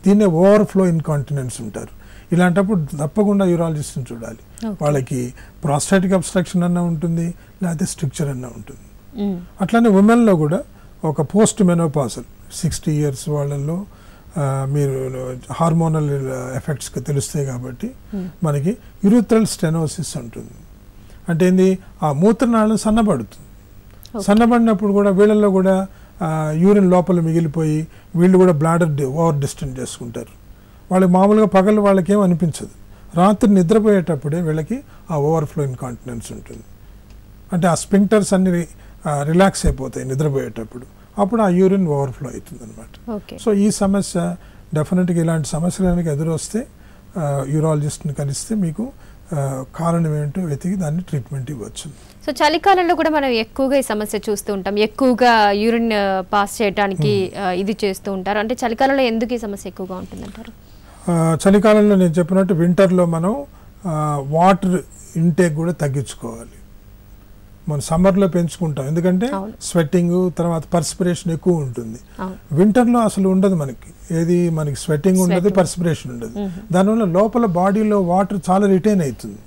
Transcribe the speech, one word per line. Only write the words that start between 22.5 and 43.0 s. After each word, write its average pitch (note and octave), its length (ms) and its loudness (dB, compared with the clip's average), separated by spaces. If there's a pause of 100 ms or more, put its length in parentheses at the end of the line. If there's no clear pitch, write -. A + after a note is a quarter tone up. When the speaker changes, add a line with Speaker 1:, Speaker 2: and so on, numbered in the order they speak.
Speaker 1:
సన్నబడుతుంది. G#3 680 -2 (680)
Speaker 2:
ఓకే. G3 60 -8
Speaker 1:
సన్నబడినప్పుడు A3+ 680 2
కూడా G3+ 180 2
వీళ్ళల్లో G#3 400 4
కూడా, F#3+ 380 0 (340)
ఆ, D#3 300 -4
యూరిన్ F#3+ 380 4
లోపల F3+ 300 2
మిగిలిపోయి D#3+ 680 0 (280)
వీళ్ళు F#3 220 6
కూడా F#3 140 6
బ్లాడర్ E3 380 2
డి-, C#3+ 160 -2
ఓవర్ D3+ 340 -2
డిస్టెండ్ C3+ 400 -8
చేసుకుంటారు. A#2+ 600 -12 (520)
వాళ్ళకి F#3 200 4
మామూలుగా G3+ 340 4
పగలు G3 360 2
వాళ్ళకేం G3+ 400 2
అనిపించదు, F3 480 0 (460)
రాత్రి G3+ 380 4
నిద్రపోయేటప్పుడే F3+ 880 2
వీళ్ళకి D#3+ 380 -4 (320)
ఆ D#3+ 60 -2
ఓవర్‌ఫ్లో D3+ 460 0
ఇన్‌కాంటినెన్స్ A#2+ 680 -10
ఉంటుంది. G#2+ 320 -16 (880)
అంటే F3+ 140 2
ఆ E3 80 4
స్ఫింక్టర్స్ G3+ 580 2
అన్ని F#3 180 2
రి-, E3+ 160 -2 (400)
ఆ, D3 160 -2
రిలాక్స్ F3+ 420 2
అయిపోతాయి C3 420 -2
నిద్రపోయేటప్పుడు, B2+ 800 -4 (320)
అప్పుడు G3+ 240 0
ఆ G#3 60 4
యూరిన్ F#3 400 4
ఓవర్‌ఫ్లో C#3 420 -4
అవుతుందన్నమాట. A2+ 840 -16